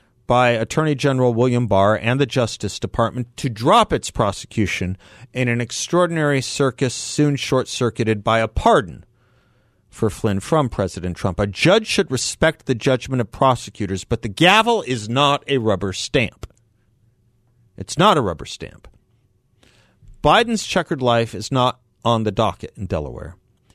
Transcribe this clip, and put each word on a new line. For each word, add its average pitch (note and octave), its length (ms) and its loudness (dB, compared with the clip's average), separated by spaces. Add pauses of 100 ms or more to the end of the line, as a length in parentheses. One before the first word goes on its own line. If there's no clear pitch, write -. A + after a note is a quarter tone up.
(260)
by B2 240 4
Attorney A#2+ 440 0
General C3 400 2
William A#2+ 320 2
Barr G2+ 320 4
and A#2 220 0
the C#3 80 0
Justice A#2 500 -4
Department A#2 580 -4
to - 140 -6
drop D3 420 2
its C3 200 -4
prosecution F#2+ 840 -4 (380)
in B2+ 140 -2
an A#2+ 120 0
extraordinary D#3 800 0
circus B2+ 540 -2
soon - 420 0
short-circuited A2+ 880 -2
by A2+ 140 2
a A2+ 100 0
pardon A#2 560 2 (840)
for A2 220 -4
Flynn G2+ 280 -4
from D3 300 0
President F2+ 480 -6
Trump. F#2 220 -4
"A G2+ 80 0
judge F#3 400 2
should - 240 -2
respect - 560 -2
the C3 80 0
judgment B2+ 460 0
of G#2+ 100 -8
prosecutors, G#2+ 720 -2
but - 180 -4
the A2+ 80 -6
gavel G#3 540 4
is A2+ 260 -4
not C#3 380 2
a C#3 100 0
rubber G2+ 360 0
stamp." - 520 -4 (1300)
It's - 220 -10
not F#3+ 180 6
a D3 60 4
rubber E2+ 240 -4
stamp. - 420 -16 (1300)
Biden's A3 420 2
checkered E3 380 -4
life A#2 320 2
is - 180 -10
not B2+ 280 2 (260)
on A#2 160 2
the G#2+ 100 -2
docket G2 460 -2
in G#2 80 -8
Delaware. D#2 500 -8 (400)